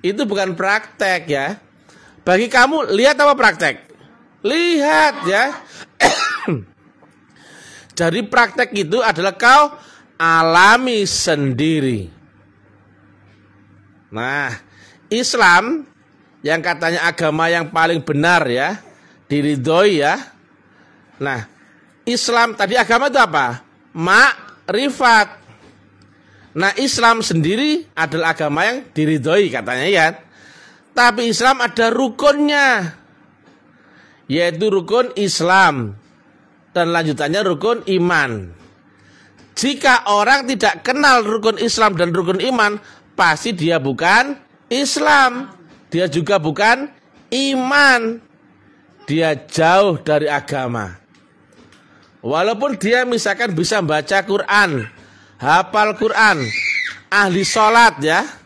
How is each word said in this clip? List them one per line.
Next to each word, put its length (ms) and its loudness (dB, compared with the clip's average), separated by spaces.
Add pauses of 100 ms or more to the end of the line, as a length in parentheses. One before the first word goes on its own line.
Itu 240 -4
bukan 240 -4
praktek 720 -4
ya. 300 -4 (640)
Bagi 260 2
kamu, 460 2
lihat 240 2
apa 160 4
praktek? 480 0 (640)
Lihat 800 0
ya. 320 0 (400)
<clears throat> 800 -4 (1200)
Jadi 320 -2
praktek 480 0
itu 240 -2
adalah 320 -2
kau 400 4 (480)
alami 880 4
sendiri. 960 -2 (2000)
Nah, 400 -6 (560)
Islam 720 2 (640)
yang 160 -2
katanya 480 -2
agama 400 -2
yang 240 -2
paling 320 0
benar 400 2
ya, 320 -4 (480)
diridhoi 800 0
ya. 80 2 (1040)
Nah, 240 -8 (640)
Islam 480 0
tadi 240 -2
agama 320 2
itu 80 -2
apa? 480 0 (320)
Makrifat. 1300 2 (1300)
Nah, 240 -2
Islam 480 0
sendiri 560 0 (160)
adalah 400 -2
agama 320 -2
yang 240 -8
diridhoi 560 0
katanya 400 -4
ya. 180 4 (840)
Tapi 400 2
Islam 320 2
ada 240 0
rukunnya, 1040 2 (1400)
yaitu 400 -2
rukun 480 -2
Islam 800 2 (800)
dan 160 0
lanjutannya 480 -2
rukun 480 -2
iman. 640 -2 (1040)
Jika 560 0
orang 320 2
tidak 400 -2
kenal 400 2
rukun 320 -2
Islam 400 0
dan 160 0
rukun 240 -2
iman, 400 0 (400)
pasti 400 0
dia 240 0
bukan 560 0 (320)
Islam, 800 0 (400)
dia 160 -2
juga 320 -2
bukan 480 0 (480)
iman, 880 0 (880)
dia 240 0 (160)
jauh 560 2
dari 240 0
agama. 720 -6 (1200)
Walaupun 560 -2
dia 320 0
misalkan 480 -4
bisa 240 -2
baca 400 -2
Quran, 640 -2 (560)
hafal 560 0
Quran, 480 2 (640)
ahli 320 2
sholat 640 4
ya 160 2 (240)